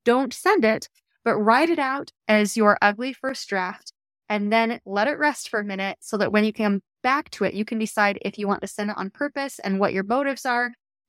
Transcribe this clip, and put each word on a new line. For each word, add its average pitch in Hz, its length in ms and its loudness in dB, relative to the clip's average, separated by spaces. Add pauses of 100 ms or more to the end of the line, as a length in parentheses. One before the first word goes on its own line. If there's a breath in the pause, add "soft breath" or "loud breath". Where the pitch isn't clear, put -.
Don't 247 300 4
send 381 320 4
it, - 240 2 (360)
but 226 120 2
write 233 320 2
it 330 100 0
out 269 320 -4 (160)
as 208 300 2
your 208 240 4
ugly 214 320 0
first 262 380 -8
draft 180 420 -6 (380)
and 208 200 0
then 226 360 2
let 202 220 0
it 294 100 -2
rest 294 320 0
for 220 100 0
a 208 40 -2
minute 196 360 -6
so - 160 -6
that 202 160 0
when 214 120 4
you 214 100 0
come 202 260 0 (220)
back 277 280 0
to - 140 -4
it, - 80 0
you 208 140 -4
can 220 120 -4
decide 208 440 0
if 202 160 -6
you 202 100 -2
want 202 140 0
to 247 40 -6
send 208 240 -6
it 202 60 -8
on 190 140 -6
purpose 285 480 -6
and 196 200 -2
what 196 140 2
your 190 120 -2
motives 269 420 -2
are 240 260 0 (360)